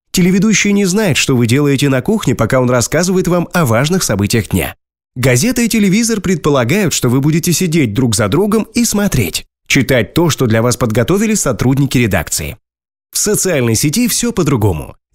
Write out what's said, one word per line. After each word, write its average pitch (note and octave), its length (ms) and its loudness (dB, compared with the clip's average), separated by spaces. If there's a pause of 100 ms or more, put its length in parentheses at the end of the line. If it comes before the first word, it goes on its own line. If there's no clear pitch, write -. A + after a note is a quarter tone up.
(120)
Телеведущий G3 640 2
не G3+ 120 2
знает, F#3 300 0
что C3+ 220 0
вы A#2+ 100 2
делаете C#3 400 2
на C3 140 0
кухне, - 340 0
пока C3 240 0
он B2+ 100 2
рассказывает F3 580 0
вам F3 260 0
о F3 120 2
важных C#3 380 2
событиях G2+ 460 0
дня. D#2+ 260 -2 (400)
Газета D#3+ 460 0
и A#3 80 0
телевизор A3 500 0
предполагают, D#3 760 0
что - 160 -2
вы C3 120 2
будете D#3+ 320 0
сидеть D3+ 400 0
друг A#2 220 0
за G#2+ 120 0
другом G3+ 460 0
и A#3+ 100 0
смотреть, G3+ 640 -2 (220)
читать B2+ 460 0
то, E3 160 2
что C3 180 -2
для A2+ 140 0
вас A#2+ 140 0
подготовили C3 580 0
сотрудники C3+ 640 0
редакции. F#2+ 600 -4 (540)
В - 60 -8
социальной D#3 580 0
сети F3+ 320 0
все A#3+ 240 -2
по-другому. A2 640 -2 (200)